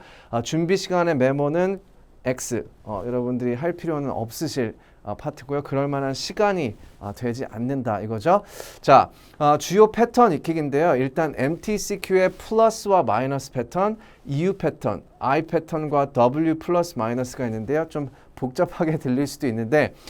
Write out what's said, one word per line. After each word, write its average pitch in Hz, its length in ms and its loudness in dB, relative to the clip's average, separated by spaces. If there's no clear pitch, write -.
아, 117 120 0
준비 170 340 0
시간의 175 380 0
메모는 147 640 0
X. - 420 -4
어, 101 240 -8
여러분들이 123 480 -2
할 165 200 -2
필요는 151 360 -4
없으실, 113 640 -4
어, 104 100 -8
파트고요. 143 480 -6
그럴 139 240 -2
만한 139 260 -2
시간이, 185 640 -2
아, 101 140 -10
되지 120 360 -6
않는다 117 520 -4
이거죠. 113 420 0
자, 127 300 8
아, 147 200 4
주요 214 340 4
패턴 233 400 4
익히기인데요. 151 640 0
일단 139 400 0
엠티씨큐의 185 920 0
플러스와 214 760 2
마이너스 131 480 -2
패턴, 180 440 -2
이유 170 320 -2
패턴, 127 460 -4
I 139 220 0
패턴과 151 720 -2
W 151 440 2
플러스 175 400 -2
마이너스가 123 480 -4
있는데요. 117 420 -4
좀 147 220 -8
복잡하게 156 640 -2
<laughs> - 0 -
들릴 135 300 0
수도 - 180 -6
있는데, 113 480 2